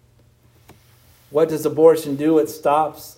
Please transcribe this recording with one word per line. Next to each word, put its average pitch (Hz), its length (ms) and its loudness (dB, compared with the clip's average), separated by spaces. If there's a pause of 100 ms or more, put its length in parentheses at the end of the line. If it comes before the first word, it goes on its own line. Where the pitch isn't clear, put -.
(1300)
What 156 180 0
does 151 160 -6
abortion 156 520 2
do? 156 200 0
It 147 120 0
stops - 680 -4